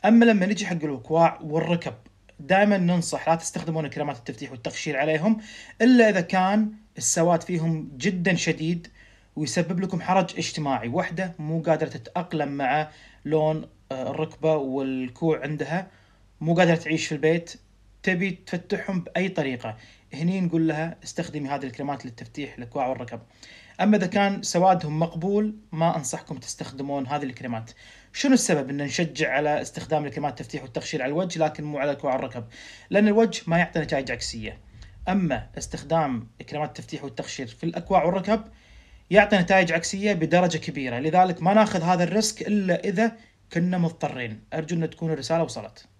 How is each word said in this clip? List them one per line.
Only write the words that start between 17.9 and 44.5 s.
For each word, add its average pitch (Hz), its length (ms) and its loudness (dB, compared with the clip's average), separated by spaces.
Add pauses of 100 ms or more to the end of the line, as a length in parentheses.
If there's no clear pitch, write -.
تبي 185 280 0
تفتحهم 180 680 -6
بأي 185 280 -4
طريقة، 131 460 -4 (380)
هني 175 280 -2
نقول 165 260 2
لها 156 360 -4
استخدمي 147 460 -8
هذه 139 160 -4
الكريمات 135 400 -8
للتفتيح 127 520 -12
الكوع 127 300 -4
والركب. 120 320 -6 (600)
أما 208 160 6
إذا 180 100 0
كان 196 360 0
سوادهم 175 560 2
مقبول، 202 560 0 (160)
ما 165 260 2
أنصحكم - 400 -8
تستخدمون 135 680 -8
هذه 143 160 -4
الكريمات. 120 480 -8 (420)
شنو - 200 4
السبب 147 360 2
إن 143 80 -4
نشجع 143 540 -2
على 147 300 2
استخدام 151 440 -4
الكريمات 143 260 -6
التفتيح - 320 -10
والتقشير 135 380 -6
على 127 80 -2
الوجه 170 300 -2
لكن 156 240 -2
مو 147 140 -6
على 143 140 -2
الكوع 135 240 -2
والركب؟ 123 280 -6 (460)
لأن 208 180 6
الوجه 226 400 4
ما 165 100 2
يعطي 170 220 0
نتائج 135 320 -2
عكسية. 113 460 -8 (520)
أما 165 380 0 (100)
استخدام 143 720 -2 (220)
كريمات 147 200 -4
التفتيح 123 340 -12
والتقشير - 440 -10
في - 160 -14
الأكواع 170 400 0
والركب 190 400 0 (640)
يعطي 208 280 6
نتائج 180 340 4
عكسية 196 420 -2
بدرجة 165 440 2
كبيرة، 135 420 -6
لذلك 170 440 2
ما 185 100 4
ناخذ 208 280 4
هذا 175 220 2
الريسك 190 440 -2
إلا 196 360 0
إذا 208 280 2 (420)
كنا 180 240 0
مضطرين. 131 640 -4 (100)